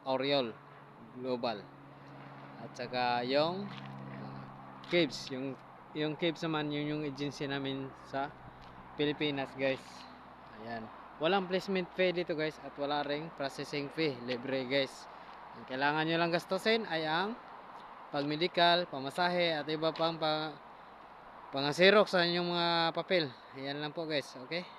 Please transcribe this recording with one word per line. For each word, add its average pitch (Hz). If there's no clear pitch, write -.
Oriole 131
Global. 123
At -
saka 123
yung, 156
ah, -
Caves, 165
yung, 131
yung 151
Caves 170
naman, 156
yun 147
yung -
agency 143
namin 135
sa 139
Pilipinas 147
guys. 135
Ayan. 113
Walang 180
placement 185
fee 185
dito 170
guys 156
at 139
wala 143
ring 147
processing 143
fee. 160
Libre 127
guys. 135
Ang 117
kailangan 143
nyo 165
lang 170
gastusin 190
ay 160
ang 180
pagmedikal, 170
pamasahe 170
at 143
iba 156
pang 160
pa, 156
pangasirok 170
sa 175
inyong 175
mga 175
papel. 170
Ayan 139
lang 151
po 170
guys. 151
Okay? 170